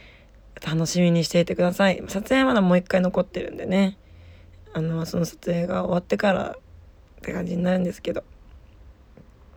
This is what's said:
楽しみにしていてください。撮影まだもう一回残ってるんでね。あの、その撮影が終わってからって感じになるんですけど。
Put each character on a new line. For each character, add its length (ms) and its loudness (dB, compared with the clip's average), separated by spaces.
楽 220 -2
し 160 0
み 80 6
に 140 4
し 60 -4
て 100 2
い 60 4
て 100 -4
く 80 0
だ 100 2
さ 160 2
い。 180 -2
撮 140 -6
影 220 2
ま 100 2
だ 80 4
も 140 4
う 20 6
一 60 0
回 180 0
残 200 0
っ 40 -2
て 140 -10
る 120 -8
ん 60 -14
で 80 -8
ね。 320 0
あ 80 -4
の、 260 -2
そ 100 -6
の 80 0
撮 140 -8
影 260 -2
が 200 -2
終 80 -2
わ 60 2
っ 40 -2
て 140 -2
か 160 2
ら 180 -2
っ 720 -20
て 120 -8
感 140 -4
じ 100 -4
に 60 -2
な 80 2
る 80 2
ん 40 -2
で 80 -2
す 100 -14
け 120 -4
ど。 100 -8